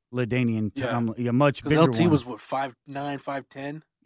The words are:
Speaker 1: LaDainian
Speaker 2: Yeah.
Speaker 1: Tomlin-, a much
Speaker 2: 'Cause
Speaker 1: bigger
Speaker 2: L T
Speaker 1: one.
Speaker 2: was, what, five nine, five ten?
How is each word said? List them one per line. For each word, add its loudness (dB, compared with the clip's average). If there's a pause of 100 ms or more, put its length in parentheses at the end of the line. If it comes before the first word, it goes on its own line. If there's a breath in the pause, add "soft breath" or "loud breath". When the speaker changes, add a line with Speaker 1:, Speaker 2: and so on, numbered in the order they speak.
(140)
Speaker 1:
LaDainian 0
Speaker 2:
Yeah. -4
Speaker 1:
Tomlin-, -2
a 0
much 2
Speaker 2:
'Cause -2
Speaker 1:
bigger 6
Speaker 2:
L 6
T 2
Speaker 1:
one. 6
Speaker 2:
was, 2
what, -10
five -4 (120)
nine, -6
five -8
ten? -10 (240)